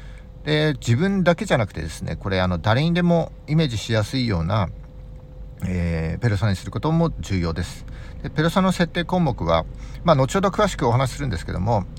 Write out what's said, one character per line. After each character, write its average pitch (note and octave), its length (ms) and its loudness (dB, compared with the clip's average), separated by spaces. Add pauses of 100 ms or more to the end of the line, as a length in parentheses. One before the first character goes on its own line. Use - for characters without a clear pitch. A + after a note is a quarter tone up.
(440)
で、 D3+ 360 2
自 A#2+ 160 2
分 F#3+ 280 2
だ E3+ 120 6
け G#3+ 100 -6
じ F#3+ 80 2
ゃ C#3+ 60 4
な G#2 80 2
く - 40 -8
て - 80 -8
で D2 100 -4
す - 120 -10
ね、 E2+ 140 -6
こ - 140 -6
れ、 F#2+ 120 2
あ F#2 60 2
の、 F2+ 100 0
誰 G#2+ 240 2
に E3+ 140 2
で F3 80 2
も E3+ 280 4 (140)
イ D3 100 0
メ D#3+ 100 4
ー - 20 0
ジ A2+ 100 -4
し A2+ 160 -2
や A2 100 4
す A#2 140 -4
い B2+ 80 0
よ G2 140 0
う E2 40 0
な、 F#2 260 0 (960)
え E2+ 540 -2
ー、 - 40 -8
ペ A#2 80 2
ル G#2 80 2
ソ A2+ 80 0
ナ G#2 60 2
に F#2+ 60 0
す - 80 -10
る G2 60 -10
こ C#3 80 -6
と D3+ 120 0
も E3 280 4
重 - 200 -2
要 E2+ 140 -2
で E2 100 -4
す。 - 220 -10 (380)
で、 - 80 -8
ペ - 100 -2
ル E3 80 4
ソ F#3 140 4
ナ F#3+ 60 4
の - 20 2
設 F3 200 0
定 F3 140 -4
項 F3+ 140 0
目 D3 260 0
は、 D#2+ 180 4 (400)
ま E3+ 100 6
あ、 - 20 8
後 C3+ 180 2
ほ G3 80 2
ど G3 80 4
詳 G#3 180 4
し - 80 -2
く C#3+ 120 0
お A#2 40 4
話 B2+ 200 2
し - 20 -8
す - 80 -8
る C#3+ 60 -4
ん - 20 -2
で - 80 -4
す - 80 -8
け F2 60 -8
ど E2+ 80 -4
も、 G2 260 2 (140)